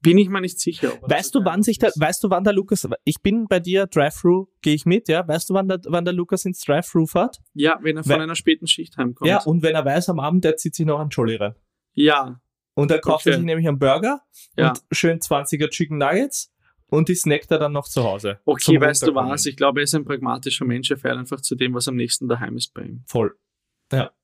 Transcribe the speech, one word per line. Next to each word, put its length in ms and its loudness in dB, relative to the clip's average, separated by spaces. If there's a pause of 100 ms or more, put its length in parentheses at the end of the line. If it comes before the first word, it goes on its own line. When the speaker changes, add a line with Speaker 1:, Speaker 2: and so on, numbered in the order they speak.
Speaker 1:
Bin 160 6
ich 120 4
mir 120 -2
nicht 180 -8
sicher, 340 -2
ob 100 -14
er 40 -8
das 100 2
Speaker 2:
Weißt 180 -4
du, 100 2
wann 180 0
sich 160 0
der, 100 4
Speaker 1:
ist. 100 -4
Speaker 2:
weißt 240 0
du, 60 0
wann 140 2
der 100 4
Lukas, 340 -2 (160)
ich 180 -2
bin 260 2
bei 120 2
dir, 280 0
Drive-Thru, 600 2 (140)
geh 120 2
ich 120 -2
mit, 240 2
ja? 180 0
Weißt 220 -2
du, 40 0
wann 140 2
der, 180 -2
wann 200 -2
der 80 -2
Lukas 320 -2
ins 160 -6
Drive-Thru 440 0
fährt? 340 -2 (140)
Speaker 1:
Ja, 280 2
wenn 160 -2
er 60 -10
von 100 2
Speaker 2:
Wenn 80 2
Speaker 1:
einer 140 -6
späten 320 0
Schicht 300 -4
heimkommt. 300 -2
Speaker 2:
Ja, 160 2
und 200 2
wenn 120 2
er 100 0
weiß, 240 0
am 100 -2
Abend, 240 0
der 140 4
zieht 180 -6
sich 100 0
noch 140 0
einen 100 -4
Jolly 260 0
rein. 200 -4 (380)
Speaker 1:
Ja. 460 2 (340)
Speaker 2:
Und 180 0
dann 100 2
kauft 260 0
er 60 4
Speaker 1:
Okay. 40 2
Speaker 2:
sich 80 -2
nämlich 220 0
einen 120 0
Burger 420 0 (360)
Speaker 1:
Ja. 120 4
Speaker 2:
und 120 -6 (100)
schön 300 0
zwanziger 480 -2
Chicken 280 -4
Nuggets 540 -2 (360)
und 200 2
die 80 2
snackt 360 0
er 80 2
dann 120 0
noch 160 -6
zu 160 -2
Hause. 400 -4
Speaker 1:
Okay, 200 0
Speaker 2:
Zum 180 6
Speaker 1:
weißt 220 2
du 40 4
Speaker 2:
Runterkommen. 260 0
Speaker 1:
was? 120 -4
Ich 100 -6
glaube, 260 2
er 20 0
ist 120 -2
ein 80 0
pragmatischer 600 -4
Mensch. 260 -2
Er 60 -2
fährt 200 -4
einfach 240 -10
zu 140 -4
dem, 180 -2
was 140 -4
am 80 -4
nächsten 320 -4
daheim 300 -4
ist 160 -8
bei 100 -14
ihm. 220 -14
Speaker 2:
Voll. 300 -2 (580)
Ja. 180 -2 (120)